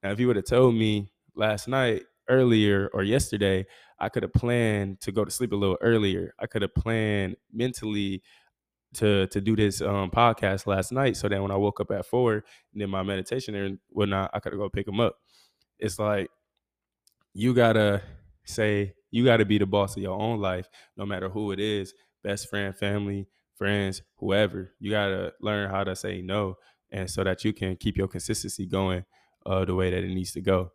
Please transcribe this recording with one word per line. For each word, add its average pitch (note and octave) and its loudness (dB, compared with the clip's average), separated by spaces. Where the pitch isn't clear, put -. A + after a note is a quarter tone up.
Now, G2 -2
if G#2 -4
you B2 4
would've G#2 2
told B2 6
me G#2+ 0
last G#2+ -2
night, B2 0
earlier A2 6
or G2 0
yesterday, G2 0
I G2+ -2
could - -4
have - -6
planned G#2+ 0
to - -8
go G#2 0
to E2+ -10
sleep A#2+ -4
a - -2
little G2 0
earlier. G2 0
I - -8
could G#2 -4
have F#2+ -6
planned G#2 -2
mentally G#2+ -4
to, G2+ 4
to - -2
do G#2+ 2
this, G2+ 2
um, G2 0
podcast A2+ 2
last F#2+ 0
night B2+ 2
so G#2+ -2
that G2 0
when G2 -2
I G2 0
woke G2+ 2
up G2+ -4
at F#2+ -4
four A#2+ 2
and G#2 -6
then G2 -4
my F#2+ -2
meditation G2 -4
and G2 -6
whatnot, G2 0
I - -2
could - -8
go G2+ -6
pick G2 -6
'em G2+ -4
up. A2+ 2
It's G#2+ -4
like, G#2 0
you A#2 0
gotta A2 4
say, G#2 0
you A#2 2
gotta A2+ 6
be G#2 4
the G2+ 4
boss G2 0
of G2 -6
your F#2+ -6
own A2 -2
life, F#2 -4
no G2+ -8
matter F#2+ -4
who G#2 -4
it F#2+ -6
is, G#2 -2
best G2+ -6
friend, G2+ -4
family, G2+ -2
friends, G2+ 0
whoever. F#2+ 0
You G2+ -4
gotta G2 -2
learn G#2 -2
how G2 -2
to F#2+ -4
say F#2+ -8
no, F#2+ -2
and F#2 -6
so - -4
that F#2 -2
you G#2+ 0
can F#2 -4
keep - -2
your G2 0
consistency - -6
going, F#2 -2
uh, F#2+ 0
the F2+ -2
way F#2 2
that F#2 -2
it F#2 -4
needs F#2 -4
to - -10
go. F#2 2